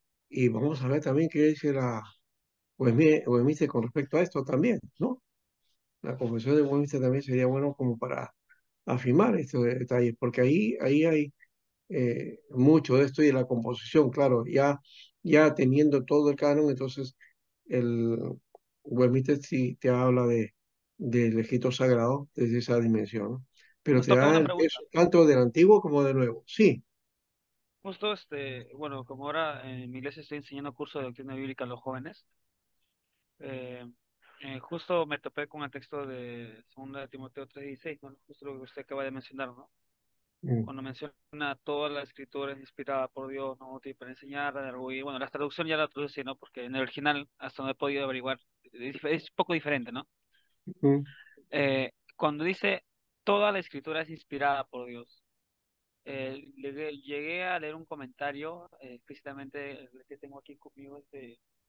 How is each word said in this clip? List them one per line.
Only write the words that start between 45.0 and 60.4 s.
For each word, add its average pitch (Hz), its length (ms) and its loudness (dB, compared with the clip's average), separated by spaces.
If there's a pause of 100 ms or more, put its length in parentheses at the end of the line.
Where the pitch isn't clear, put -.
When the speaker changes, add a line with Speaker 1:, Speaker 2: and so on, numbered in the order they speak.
Speaker 2:
Bueno, 139 160 -8
la 135 100 -6
traducción 147 380 -4
ya 160 100 0
la 151 120 2
traducí, 139 340 -8
¿no? 135 140 -10
Porque - 280 -14
en 127 100 -8
el 131 80 0
original, 143 460 -2 (100)
hasta 135 240 -12
donde 135 100 -4
he - 20 -20
podido 143 300 -2
averiguar, 131 340 -6 (240)
es - 100 -20
dif-, 135 360 -8
es 160 220 -2
poco 180 220 -2
diferente, 139 380 -2
¿no? 131 160 -10 (600)
Speaker 1:
Ujú. 143 380 2 (460)
Speaker 2:
Eh, 135 400 0 (240)
cuando 151 280 -2
dice, 190 400 -2 (400)
"Toda 208 280 2
la 196 80 -4
escritura 160 420 -8
es 156 80 -12
inspirada 143 560 -4
por 123 220 -14
Dios", 120 360 -18 (840)
eh, 135 400 -10 (120)
llegué, 143 440 -10
llegué 147 440 -8
a 180 140 -4
leer 156 160 -10
un 165 100 -16
comentario, 143 840 -12 (120)
eh, 123 140 -18
explícitamente 139 760 -16 (120)
el 127 240 -20
que 143 120 -20
tengo 139 200 -20
aquí 139 180 -20